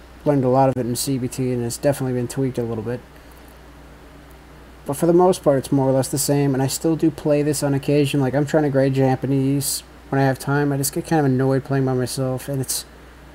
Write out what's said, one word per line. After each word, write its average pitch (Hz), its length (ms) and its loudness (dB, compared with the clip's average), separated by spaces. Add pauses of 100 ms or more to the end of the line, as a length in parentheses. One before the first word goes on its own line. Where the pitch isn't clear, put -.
(240)
learned 139 220 2
a - 20 2
lot 131 220 4
of 127 80 -2
it 123 80 -4
in 120 100 -4
C 135 220 -4
B 123 100 -4
T, 127 240 -4
and 120 140 -2
it's 120 120 -6
definitely 139 360 0
been 123 160 -4
tweaked 135 280 -4
a 120 60 -2
little 110 220 -6
bit. 120 160 -6 (1800)
But 139 100 -4
for 165 120 0
the 175 60 4
most 180 300 4
part, 139 140 4
it's 127 160 -2
more 135 160 2
or - 20 2
less 131 160 2
the 151 100 -4
same, 143 360 0
and 131 100 0
I 135 40 0
still 160 280 -2
do 160 160 2
play 147 320 0
this 147 180 -2
on 143 120 0
occasion. 143 480 0
Like, 127 120 0
I'm 143 120 0
trying 156 180 0
to 147 60 0
grade 135 240 2
Japanese 135 880 0 (260)
when 139 140 0
I - 20 4
have 131 160 2
time. 143 320 0
I 139 60 -2
just 139 160 -4
get 170 120 -6
kind 160 140 2
of 143 60 2
annoyed 135 400 2
playing 135 200 0
by 131 80 0
myself, 127 540 -4
and 139 140 -6
it's, - 240 -6 (500)